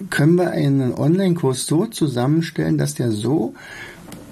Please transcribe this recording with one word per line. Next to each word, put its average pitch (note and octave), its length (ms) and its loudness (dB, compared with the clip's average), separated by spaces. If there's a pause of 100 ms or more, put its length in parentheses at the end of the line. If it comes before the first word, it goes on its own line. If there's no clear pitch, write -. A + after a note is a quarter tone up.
können D#3 260 4
wir F3+ 160 2
einen C#3 420 2
Online-Kurs E3+ 720 2
so D#3+ 200 2
zusammenstellen, D#3 920 0
dass C#3+ 160 -2
der A#2+ 180 -2
so A#2 440 -2 (760)